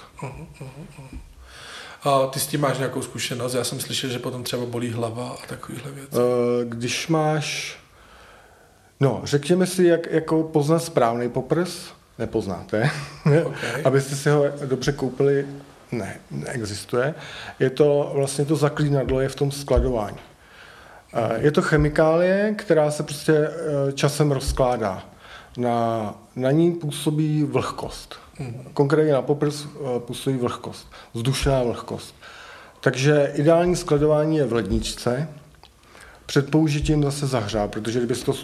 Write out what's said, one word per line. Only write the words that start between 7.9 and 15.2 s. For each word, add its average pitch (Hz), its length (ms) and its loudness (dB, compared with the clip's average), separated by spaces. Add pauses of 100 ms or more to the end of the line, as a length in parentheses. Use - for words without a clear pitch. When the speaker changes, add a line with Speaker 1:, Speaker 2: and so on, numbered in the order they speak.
Speaker 2:
no, 120 240 2
řekněme 180 440 2
si, 185 180 2
jak, 165 260 4
jako 160 320 2
poznat 160 360 2
správný 120 500 0
poprs. 160 480 -2 (420)
Nepoznáte. 107 680 -2 (340)
<laughs> 156 220 4
Speaker 1:
Ok. - 80 -6 (300)
Speaker 2:
Abyste 139 320 2
si 147 140 -2
ho 147 160 4 (200)
dobře 127 260 0
koupili, 139 560 0 (440)